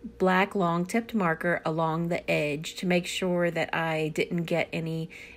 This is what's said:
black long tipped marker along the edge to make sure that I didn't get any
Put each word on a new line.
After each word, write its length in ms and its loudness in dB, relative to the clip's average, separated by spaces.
black 360 4
long 300 2
tipped 300 -2
marker 500 2
along 440 0
the 200 -4
edge 480 -2
to 100 -4
make 200 2
sure 460 0
that 200 -2
I 360 0
didn't 360 0
get 280 0
any 360 -4